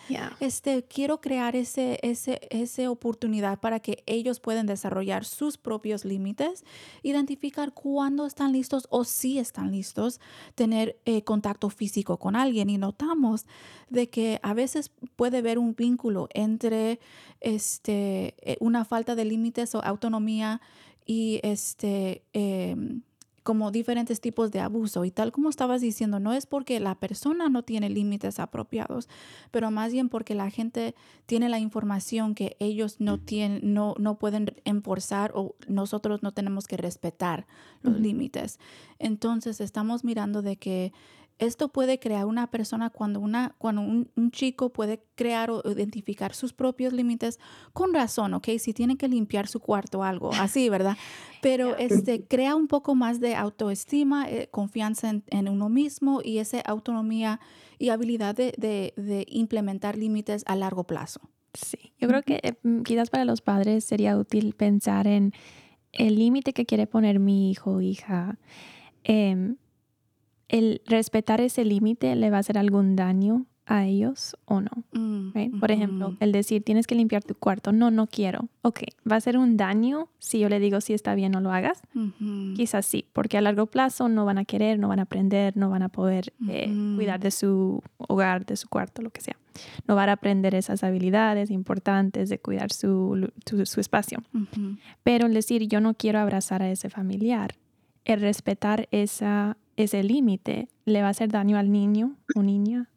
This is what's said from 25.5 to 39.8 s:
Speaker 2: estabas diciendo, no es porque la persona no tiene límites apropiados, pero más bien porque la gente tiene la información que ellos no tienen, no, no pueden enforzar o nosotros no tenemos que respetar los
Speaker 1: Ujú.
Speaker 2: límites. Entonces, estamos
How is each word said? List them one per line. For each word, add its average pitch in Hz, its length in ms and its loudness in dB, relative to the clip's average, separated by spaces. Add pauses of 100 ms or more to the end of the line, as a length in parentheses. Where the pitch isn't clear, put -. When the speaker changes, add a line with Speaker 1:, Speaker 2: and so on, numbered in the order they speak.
Speaker 2:
estabas 254 300 0
diciendo, 214 380 -2
no 208 140 -2
es 269 140 -4
porque 254 340 -4
la 190 160 -2
persona 311 520 -2
no 254 140 2
tiene 214 260 -2
límites 202 520 -2
apropiados, - 680 -6 (440)
pero 226 180 -2
más 220 220 -4
bien 254 160 0
porque 220 260 -4
la 196 160 -2
gente 233 460 -6 (300)
tiene 233 220 0
la 226 120 -2
información 214 720 -2
que 196 240 -6
ellos 208 400 -2
no 202 220 0
tienen, 208 520 -2
no, 208 260 0
no 208 200 -2
pueden 208 340 -2 (120)
enforzar 202 720 -2
o 196 180 -6 (140)
nosotros 208 560 -2
no 202 80 -4
tenemos 196 340 -4
que 185 100 -8
respetar 175 720 -6 (360)
los 247 120 2
Speaker 1:
Ujú. 214 80 -2
Speaker 2:
límites. 220 560 -4 (400)
Entonces, 226 640 -4
estamos 220 420 -4